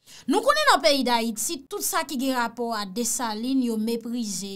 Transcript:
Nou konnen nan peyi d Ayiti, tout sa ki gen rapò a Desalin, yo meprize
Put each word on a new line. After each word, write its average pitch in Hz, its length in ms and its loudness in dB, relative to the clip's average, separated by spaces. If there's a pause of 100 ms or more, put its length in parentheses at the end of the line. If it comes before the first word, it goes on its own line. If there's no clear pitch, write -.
(260)
Nou 349 160 4
konnen 587 300 4
nan 339 100 6
peyi 285 240 4
d 240 80 2
Ayiti, 233 460 -2 (100)
tout 403 160 -6
sa 349 160 -2
ki 330 160 -8
gen 262 160 0
rapò 233 400 -4
a 208 80 -4
Desalin, 226 800 -4
yo 233 160 0
meprize 226 760 -4